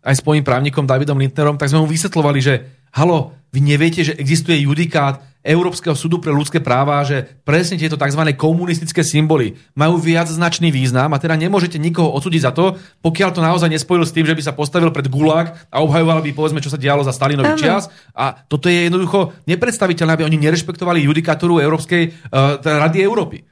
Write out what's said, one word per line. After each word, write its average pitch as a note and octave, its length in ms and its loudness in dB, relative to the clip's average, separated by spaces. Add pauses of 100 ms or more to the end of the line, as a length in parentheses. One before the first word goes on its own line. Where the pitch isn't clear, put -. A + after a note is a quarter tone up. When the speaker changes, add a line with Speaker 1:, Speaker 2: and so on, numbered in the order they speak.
Speaker 1:
aj C3+ 160 0
s B2+ 60 -2
mojím D3+ 180 2
právnikom C#3 420 0
Davidom C#3 320 0
Lindnerom, C#3 400 0
tak C#3+ 140 -2
sme D3 100 4
mu D#3 80 4
vysvetľovali, D#3+ 520 0
že C3+ 160 2 (360)
halo, E3 460 0 (120)
vy C3+ 120 -2
neviete, D3+ 400 2
že D#3 140 0
existuje E3 460 0
judikát C#3+ 600 0 (200)
Európskeho F3 520 0
súdu E3 240 -2
pre E3 140 -4
ľudské D3 280 0
práva, C#3+ 440 0
že C#3 180 -2 (220)
presne E3+ 340 0
tieto D#3+ 180 -2
takzvané C#3+ 380 0
komunistické E3 680 -2
symboly D3+ 540 0 (160)
majú D#3+ 240 2
viacznačný E3 720 0
význam C3 440 0
a C#3 60 0
teda D#3+ 160 -2
nemôžete E3+ 420 0
nikoho E3 340 0
odsúdiť D#3+ 300 -2
za B2+ 100 0
to, E3 140 0 (340)
pokiaľ E3 320 0
to F3 100 -6
naozaj E3 280 2
nespojil D#3+ 340 0
s E3 80 -2
tým, D#3+ 140 0
že D#3 80 2
by D#3 100 -2
sa D3+ 100 -6
postavil D3+ 360 0
pred D#3+ 180 -4
gulag D#3 460 0 (140)
a C3 140 -4
obhajoval D#3+ 400 2
by, D3 120 -6
povedzme, D3+ 280 -2
čo C#3 80 -8
sa C#3+ 80 -6
dialo C#3+ 240 0
za C3+ 100 0
Stalinových C#3 420 0
Speaker 2:
Áno. D#4 100 -2
Speaker 1:
čias. F#3+ 200 0 (280)
A C3 280 -4
toto - 280 -4
je F3 200 2
jednoducho F#3 500 0 (100)
nepredstaviteľné, F3 680 0
aby D#3+ 100 -2
oni D#3 160 0
nerešpektovali E3 640 0
judikatúru D#3+ 560 2
Európskej, D#3 440 0
eh, E3 100 -2 (440)
teda D3+ 240 -2
Rady D#3+ 200 2
Európy. F#3+ 520 -2